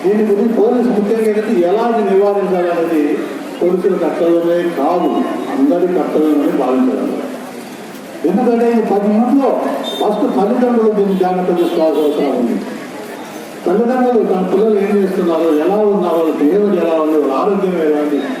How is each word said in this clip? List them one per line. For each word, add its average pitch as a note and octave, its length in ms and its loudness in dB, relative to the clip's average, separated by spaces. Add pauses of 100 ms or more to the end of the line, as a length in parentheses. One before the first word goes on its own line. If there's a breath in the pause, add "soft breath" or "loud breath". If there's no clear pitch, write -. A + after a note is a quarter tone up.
దీని G#3+ 260 2
గురించి A3+ 240 2
పోలీసు A#3 360 2
ముఖ్యంగా G#3+ 400 0
ఏంటంటే G#3 240 0 (160)
ఎలా A3 140 2
అది A3+ 200 0 (120)
నివారించాలనేది F3+ 880 0 (580)
పోలీసుల F3+ 420 2
కర్తవ్యమే E3+ 540 2 (220)
కాదు, D#3+ 300 2 (440)
అందరి F3 340 2
కర్తవ్యం D3+ 540 2
అని E3 160 0
భావించాలి. B2+ 580 0 (1120)
ఎందుకంటే A#3 420 2
ఈ A3+ 100 2 (100)
పది G3+ 240 0
ఇంట్లో C4 340 2 (500)
ఫస్ట్ G#3 260 0 (120)
తల్లిదండ్రులు A3+ 600 2
దీన్ని G3 220 2
జాగ్రత్త F3+ 380 0
తీసుకోవాల్సిన D#3+ 480 0
అవసరం C#3 340 0
ఉంది. A2 180 0 (1080)
తల్లిదండ్రులు A#3 560 2 (100)
తన F#3 200 0
పిల్లలు G#3 280 2
ఏం G3 180 -2
చేస్తున్నారు, E3+ 520 0 (160)
ఎలా G3 140 2 (140)
ఉన్నారు, F3 240 0
వాళ్ళ D#3+ 140 0 (100)
బిహేవియర్ F#3 440 2
ఎలా D#3+ 160 0
ఉంది, D#3 160 0
వాళ్ళ C3+ 240 0
ఆరోగ్యం F#3 340 0 (120)
ఎలా D3 180 0
ఉంది C#3+ 140 -2 (220)